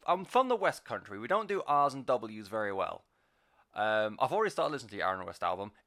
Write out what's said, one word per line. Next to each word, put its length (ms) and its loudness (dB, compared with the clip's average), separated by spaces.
I'm 200 0
from 220 4
the 80 2
West 300 0
Country. 340 -8
We 80 -8
don't 200 2
do 200 -2
R's 260 4
and 120 -10
W's 420 -2
very 240 -2
well. 320 -2
Um, 460 2
I've 120 2
already 200 2
started 200 0
listening 180 -8
to 80 -12
the 60 -2
Aaron 220 0
West 180 -8
album. 280 -2